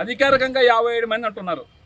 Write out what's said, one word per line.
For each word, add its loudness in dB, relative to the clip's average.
అధికారికంగా 0
యాభై 4
ఏడు -4
మంది -4
అంటున్నారు, -8